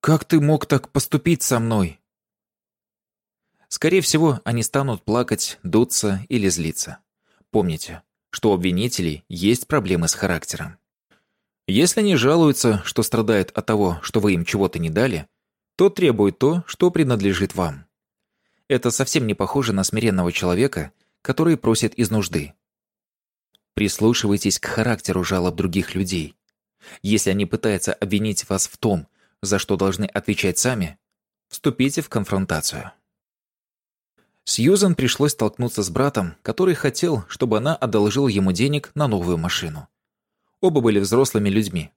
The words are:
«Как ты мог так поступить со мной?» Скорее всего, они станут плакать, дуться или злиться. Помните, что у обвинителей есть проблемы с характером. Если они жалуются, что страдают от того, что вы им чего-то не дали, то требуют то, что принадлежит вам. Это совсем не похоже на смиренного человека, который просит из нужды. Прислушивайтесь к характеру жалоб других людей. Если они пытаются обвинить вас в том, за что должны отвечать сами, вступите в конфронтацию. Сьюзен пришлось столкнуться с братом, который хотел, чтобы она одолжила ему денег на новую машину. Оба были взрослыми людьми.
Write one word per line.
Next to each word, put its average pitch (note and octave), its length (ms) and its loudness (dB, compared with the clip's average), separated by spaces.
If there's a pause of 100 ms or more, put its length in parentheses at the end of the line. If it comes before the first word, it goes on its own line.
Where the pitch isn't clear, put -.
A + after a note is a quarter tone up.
«Как D#3 240 2
ты D#3+ 160 4
мог D3 260 2
так - 240 0
поступить D3+ 520 0
со B2 160 0
мной?» G#2+ 420 -2 (1700)
Скорее F3 320 0
всего, D3+ 440 2
они A#2 180 -2
станут C3+ 400 -2
плакать, A2+ 640 -2
дуться G#2 640 0
или G#2+ 200 0
злиться. D#2+ 500 -4 (520)
Помните, E2+ 520 -2 (280)
что - 200 0
у G2+ 40 4
обвинителей F2+ 760 -2
есть G2 380 0
проблемы F#2 420 0
с - 60 0
характером. E2 640 -6 (880)
Если D3 340 2
они G3+ 160 4
жалуются, C3 680 4
что - 180 -2
страдают G#2+ 480 0
от - 160 -6
того, G2 360 0
что - 180 -2
вы G2+ 140 4
им E2+ 100 0
чего-то G2 340 0
не E2 120 -4
дали, F#2 360 0 (500)
то F#3+ 140 4
требуют A#2 480 2
то, D#3+ 280 2
что - 240 2
принадлежит G2+ 640 0
вам. D#2+ 320 -4 (840)
Это B2 220 0
совсем B2+ 360 -2
не G#2+ 80 0
похоже B2 380 -2
на G2 120 0
смиренного G2 480 0
человека, F2+ 600 -2 (300)
который D#3+ 340 0
просит A#2 380 0
из A2 160 -2
нужды. E2+ 440 -4 (1200)
Прислушивайтесь G#2 840 0
к - 80 -8
характеру G#2 580 -2
жалоб F2+ 320 -2
других F#2 380 -2
людей. F2+ 420 -4 (640)
Если G2+ 300 0
они G2 160 0
пытаются - 480 -2
обвинить G2+ 540 -2
вас F#2+ 180 -2
в - 100 -18
том, F#2+ 300 -2 (340)
за G2 180 0
что G2 180 -2
должны F#2 280 0
отвечать G2 540 -2
сами, G#2+ 400 -2 (500)
вступите C#3 540 -2
в - 60 -10
конфронтацию. F#2+ 840 -4 (1500)
Сьюзен F#3 500 4
пришлось C3+ 380 0
столкнуться A2+ 500 -2
с F2+ 80 -4
братом, G2+ 520 -2
который F#3 320 0
хотел, C#3+ 540 -2
чтобы A2 300 -2
она C#3+ 180 -2
одолжила A2 520 2
ему F#2+ 240 2
денег C#3 420 -2
на D3 120 0
новую F2+ 320 0
машину. D#2+ 500 -6 (720)
Оба E3 200 4
были A2 180 4
взрослыми G#2 500 2
людьми. F#2+ 480 -2